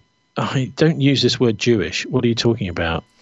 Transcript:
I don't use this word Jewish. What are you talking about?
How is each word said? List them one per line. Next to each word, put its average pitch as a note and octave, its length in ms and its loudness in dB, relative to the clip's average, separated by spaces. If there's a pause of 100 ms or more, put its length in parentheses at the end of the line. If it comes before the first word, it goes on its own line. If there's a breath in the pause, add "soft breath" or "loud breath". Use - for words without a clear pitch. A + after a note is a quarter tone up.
(360)
I C3 400 -2
don't D#3 240 2
use C3+ 220 2
this B2 160 2
word A#2 200 2
Jewish. G2 480 0
What B2+ 180 -2
are A#2 40 4
you A2+ 60 2
talking A2+ 340 0
about? E2+ 360 -4 (180 loud breath)